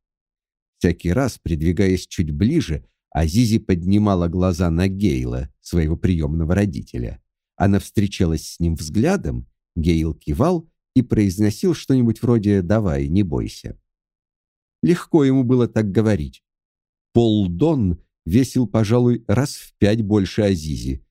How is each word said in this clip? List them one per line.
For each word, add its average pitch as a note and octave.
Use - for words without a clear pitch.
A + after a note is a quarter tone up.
Всякий E2+
раз, B2+
придвигаясь F2
чуть D#2
ближе, F#2+
Азизи G#2
поднимала F#2+
глаза F2+
на E2+
Гейла, C2
своего E2
приёмного E2
родителя. C2
Она G2
встречалась F#2
с -
ним E2+
взглядом, D#2
Гейл D#2+
кивал D3+
и B2+
произносил G#2+
что-нибудь B2
вроде G#2
«давай, E2+
не F#2
бойся». C2
Легко E3+
ему C3+
было A#2+
так G#2+
говорить. F#2+
Пол G#2+
Донн F#2+
весил, B2
пожалуй, A#2
раз A#2+
в -
пять G#2+
больше G2+
Азизи C#2+